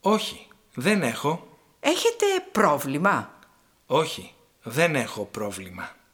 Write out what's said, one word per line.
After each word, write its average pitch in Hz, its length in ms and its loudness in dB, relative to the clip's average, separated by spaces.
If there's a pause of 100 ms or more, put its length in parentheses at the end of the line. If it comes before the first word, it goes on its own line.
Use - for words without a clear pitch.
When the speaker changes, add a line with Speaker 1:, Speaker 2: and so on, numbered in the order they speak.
Speaker 1:
Όχι, - 400 -2 (260)
δεν 185 280 0
έχω. 147 560 -4 (220)
Speaker 2:
Έχετε 427 460 2 (260)
πρόβλημα; 147 880 2 (460)
Speaker 1:
Όχι, 151 480 -2 (300)
δεν 151 320 0
έχω 110 300 -4
πρόβλημα. 95 720 -10 (180)